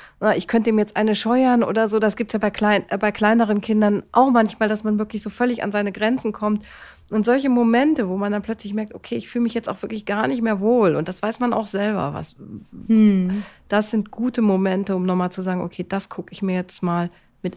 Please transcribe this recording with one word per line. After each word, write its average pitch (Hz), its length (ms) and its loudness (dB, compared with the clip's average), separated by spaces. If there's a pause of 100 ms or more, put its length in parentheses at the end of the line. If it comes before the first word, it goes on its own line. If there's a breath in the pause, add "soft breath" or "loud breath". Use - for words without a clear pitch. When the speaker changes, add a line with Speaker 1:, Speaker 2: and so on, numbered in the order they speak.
(200 loud breath)
Speaker 1:
„Na, 202 160 2
ich 175 100 -4
könnte 226 240 0
ihm 220 80 4
jetzt 214 160 0
eine 214 200 0
scheuern“ 247 480 2
oder 214 260 0
so. 214 100 0
Das 208 180 0
gibt's 214 180 -4
ja 214 40 0
bei 208 120 0
klein-, 208 400 2
äh, 196 80 -2
bei 208 120 0
kleineren 214 520 2
Kindern 214 400 2 (100)
auch 262 180 6
manchmal, 220 380 2
dass 214 160 -4
man 214 140 0
wirklich 214 240 -6
so 214 80 -8
völlig 240 320 -2
an 208 100 -4
seine 208 200 -2
Grenzen 220 400 -2
kommt. 208 340 -2 (440 loud breath)
Und 214 140 0
solche 269 240 2
Momente, 240 600 2
wo 185 80 -4
man 202 140 -2
dann 208 100 -4
plötzlich 208 320 -8
merkt, 214 200 -6
„Okay, 233 220 -10
ich 226 140 -10
fühle 240 140 -2
mich 226 100 -2
jetzt 226 160 -4
auch - 100 -8
wirklich 220 240 -8
gar 208 240 -2
nicht 254 140 -2
mehr 214 180 0
wohl.“ 208 340 4
Und 156 140 -2
das 180 140 -10
weiß 220 180 -4
man 240 140 0
auch 214 140 -2
selber. 196 440 -2
Was, 156 240 -12 (520)
Speaker 2:
Hm. 202 540 4 (260 loud breath)
Speaker 1:
das 208 220 0
sind 214 200 -2
gute 247 320 -4
Momente, 190 540 2
um 180 100 -2
noch 185 100 0
mal 180 140 0
zu 185 100 -10
sagen, 185 220 -4
„Okay, 175 260 -8
das 196 220 -6
gucke - 220 -12
ich - 100 -18
mir 185 140 -2
jetzt 180 260 -8
mal 175 260 0 (360 soft breath)
mit 180 120 -6